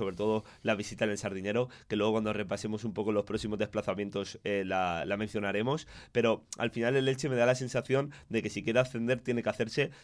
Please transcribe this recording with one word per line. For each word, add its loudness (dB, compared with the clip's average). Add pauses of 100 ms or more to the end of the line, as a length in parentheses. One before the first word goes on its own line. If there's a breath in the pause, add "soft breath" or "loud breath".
sobre -4
todo 2 (180 soft breath)
la 2
visita -2
en 2
el -2
Sardinero, -2 (200 soft breath)
que -2
luego 4
cuando 0
repasemos -4
un -4
poco 0
los 2
próximos -4
desplazamientos, -2
eh, 2
la, 0
la -2
mencionaremos, 0 (260 soft breath)
pero 2 (120)
al 0
final 2
el 4
Elche -2
me 0
da 6
la 6
sensación 0 (200 soft breath)
de 2
que -2
si -4
quiere 4
ascender 0
tiene -2
que 0
hacerse, -2 (140 soft breath)